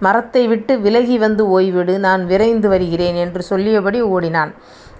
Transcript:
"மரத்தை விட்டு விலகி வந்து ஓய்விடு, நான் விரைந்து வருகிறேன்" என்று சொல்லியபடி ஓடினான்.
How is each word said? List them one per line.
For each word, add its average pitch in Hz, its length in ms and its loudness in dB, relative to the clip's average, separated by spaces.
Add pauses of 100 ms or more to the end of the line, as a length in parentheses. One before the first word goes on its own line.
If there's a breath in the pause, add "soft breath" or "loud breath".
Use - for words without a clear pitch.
"மரத்தை 233 460 0
விட்டு 226 340 0
விலகி 240 380 2
வந்து 214 420 2
ஓய்விடு, 185 380 0
நான் 190 280 0
விரைந்து 214 420 2
வருகிறேன்" 175 460 0
என்று 175 280 -4
சொல்லியபடி 202 580 0
ஓடினான். 170 540 -2 (460 loud breath)